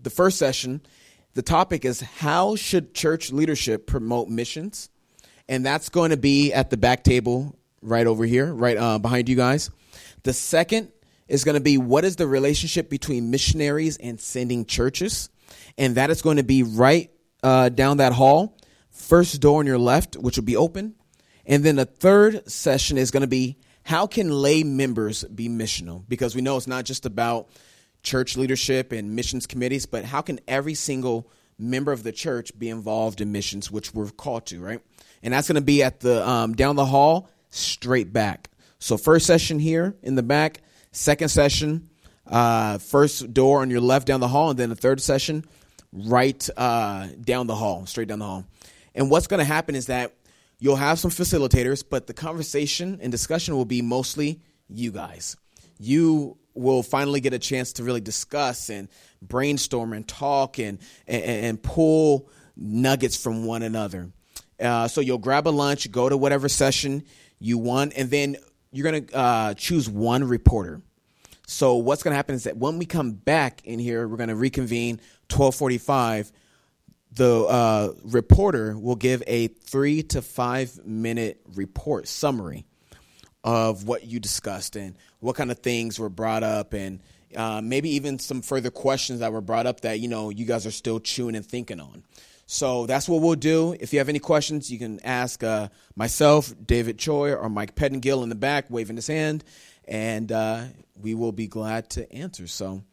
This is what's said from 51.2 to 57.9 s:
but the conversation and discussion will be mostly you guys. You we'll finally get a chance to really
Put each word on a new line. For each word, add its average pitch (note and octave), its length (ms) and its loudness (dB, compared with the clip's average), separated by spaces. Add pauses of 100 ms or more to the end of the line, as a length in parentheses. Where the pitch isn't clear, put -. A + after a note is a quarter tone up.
but C3 180 -4
the A#2 60 -14
conversation D#3+ 880 -6
and B2 100 -6
discussion D#3+ 460 -4
will B2+ 80 0
be B2 160 -2
mostly C3 640 -4 (260)
you A2 240 -8
guys. E2+ 440 -12 (420)
You D3+ 580 2 (180)
we'll B2+ 280 2
finally C#3+ 380 0
get B2+ 120 0
a B2 60 -4
chance B2+ 360 -4
to A#2 100 -8
really A#2+ 160 -2